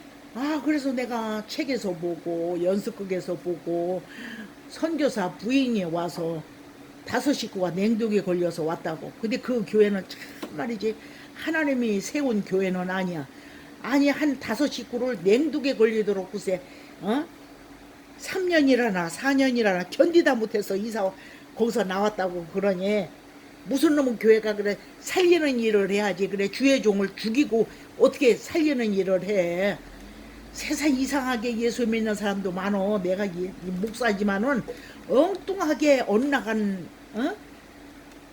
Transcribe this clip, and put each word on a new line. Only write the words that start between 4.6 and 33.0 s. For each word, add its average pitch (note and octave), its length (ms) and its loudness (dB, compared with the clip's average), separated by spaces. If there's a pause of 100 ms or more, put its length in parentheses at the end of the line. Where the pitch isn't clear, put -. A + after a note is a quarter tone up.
선교사 C#4+ 640 -2
부인이 A#3+ 520 0
와서 E3 560 -4 (640)
다섯 B3+ 280 0
식구가 F#3 380 -2
냉독에 G#3 500 2
걸려서 F3 420 0
왔다고. D#3+ 480 -6 (100)
근데 A3+ 160 -2
그 A#3+ 300 -2
교회는 G#3 400 4
참 - 120 -14 (360)
말이지 A3+ 400 -4 (400)
하나님이 C4+ 640 0
세운 B3+ 440 0
교회는 F#3 460 0
아니야. F3+ 380 -4 (540)
아니, C#4 280 2
한 C#4 300 0
다섯 A#3+ 280 -2
식구를 A#3+ 560 -4
냉독에 B3+ 520 2
걸리도록 G#3 560 2
글쎄, F#3 300 -4 (400)
어? B3+ 240 0 (920)
삼 - 300 -4
년이라나 A#3+ 640 4
사 C4+ 240 -2
년이라나 A#3+ 560 2
견디다 E4 460 6
못해서 G#3+ 400 -2
이사 G#3 360 -2 (440)
거기서 A3+ 300 2
나왔다고 F#3+ 680 -2
그러니 F#3+ 540 0 (580)
무슨 C#4 300 4
놈은 C4 240 2
교회가 G#3+ 360 4
그래 G3+ 220 -2 (220)
살리는 E4+ 600 2
일을 G#3 300 2
해야지 G3 380 0
그래 G3 240 -2
주의 C4 320 2
종을 G3 320 2
죽이고 A3+ 520 0 (300)
어떻게 B3+ 380 6
살리는 C4 580 0
일을 F#3 300 2
해. F#3 540 0 (760)
세상 D4 380 -2
이상하게 B3+ 680 0
예수 A#3 280 2
믿는 A3 260 0
사람도 G3+ 380 -2
많어. G3 500 0